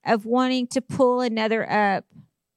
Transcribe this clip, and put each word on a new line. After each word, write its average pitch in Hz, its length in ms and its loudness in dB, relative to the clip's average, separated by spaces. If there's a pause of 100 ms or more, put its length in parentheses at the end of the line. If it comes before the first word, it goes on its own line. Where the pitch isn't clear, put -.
of 214 200 0
wanting 254 440 0
to - 120 -2
pull 247 400 0
another 220 480 -2
up? 202 360 0 (520)